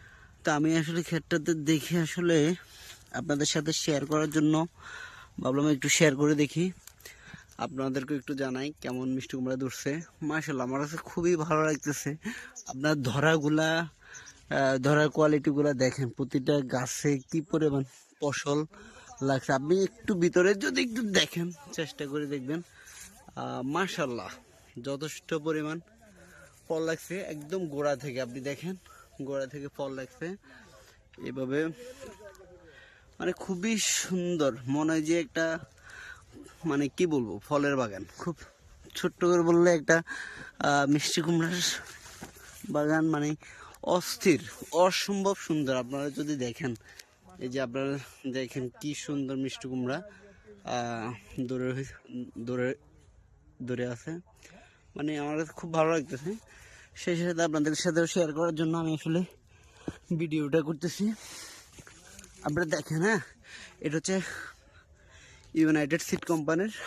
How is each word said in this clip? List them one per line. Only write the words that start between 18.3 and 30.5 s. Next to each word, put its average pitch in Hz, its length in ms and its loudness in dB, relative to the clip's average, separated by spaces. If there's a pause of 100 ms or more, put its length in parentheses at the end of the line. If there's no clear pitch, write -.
লাগছে। 135 300 0
আপনি 151 300 2
একটু - 320 -2
ভিতরে 180 400 6
যদি 269 280 -2
একটু 240 200 -2
দেখেন, 180 500 0 (200)
চেষ্টা 151 340 -6
করে 147 200 -4
দেখবেন, 143 360 -4 (720)
আহ, 127 260 -6
মাশাআল্লাহ, 139 640 -2 (540)
যথেষ্ট 139 520 -6
পরিমাণ 156 460 -2 (880)
ফল 160 140 0
লাগছে 160 360 -4
একদম 160 480 -6
গোড়া 143 300 0
থেকে। 131 240 -6
আপনি 127 200 -6
দেখেন, 143 360 -6 (460)
গোড়া 135 240 -4
থেকে 139 220 -10
ফল 139 240 -6
লাগছে 147 440 -8 (880)